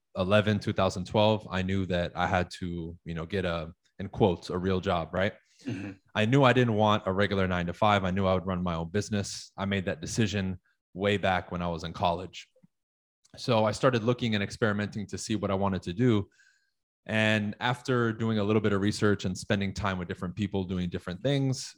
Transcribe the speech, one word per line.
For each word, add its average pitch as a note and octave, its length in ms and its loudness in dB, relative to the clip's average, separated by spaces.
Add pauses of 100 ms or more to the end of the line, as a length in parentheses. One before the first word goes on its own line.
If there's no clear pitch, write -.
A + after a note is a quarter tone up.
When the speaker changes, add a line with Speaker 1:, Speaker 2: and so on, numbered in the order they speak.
(160)
Speaker 1:
eleven, G2+ 440 4
two A2 120 -2
thousand F#2+ 320 0
twelve, G#2+ 460 2
I F#2 120 -2
knew F#2+ 240 0
that F2 280 -2
I F2 140 0
had F2+ 200 2 (120)
to, F2 440 -8
you E2+ 100 -8
know, D#2+ 120 -6
get F#2 180 -2
a, E2+ 280 -4 (260)
in G2 100 -10
quotes, - 420 2
a E2+ 60 -4
real F#2 240 0
job, E2+ 320 -2
right? F#2 200 0 (340)
Speaker 2:
Mm-hmm. G2+ 240 -8 (240)
Speaker 1:
I G#2+ 120 2
knew C3+ 180 6
I B2 80 8
didn't A#2+ 220 4
want G#2+ 320 4
a F#2+ 60 0
regular F#2+ 360 2
nine-to-five. F#2 560 2
I F2+ 80 0
knew G2 120 0
I F#2+ 100 4
would F2+ 120 -2
run F2+ 160 -2
my F2 120 -2
own E2 160 -4
business. G#2 680 -4
I G2 60 -4
made G2 220 -2
that F#2+ 140 -4
decision F#2+ 600 -2 (320)
way G2+ 240 0
back F#2 340 0
when F2+ 100 -6
I F2 60 -4
was E2+ 160 -4
in E2+ 100 -10
college. F2 540 -4 (920)
So A2 280 2
I G#2 80 2
started A#2+ 320 2
looking A#2+ 320 0
and G2+ 80 0
experimenting G#2 640 -2
to F#2+ 100 -10
see - 160 -4
what G2 160 -2
I G2 40 2
wanted F#2+ 280 0
to A#2+ 100 -6
do. G#2+ 360 2 (760)
And G#2+ 540 0
after A#2+ 540 0
doing A2+ 240 0
a G2+ 60 0
little G#2+ 180 4
bit G#2+ 100 2
of G2 80 2
research G#2 460 2
and F#2 100 -4
spending G2+ 380 -2
time F#2+ 240 -4
with F2 100 -6
different F2+ 260 -8
people G2 300 -4
doing F2+ 240 -4
different F2+ 340 -8
things, C3+ 560 -2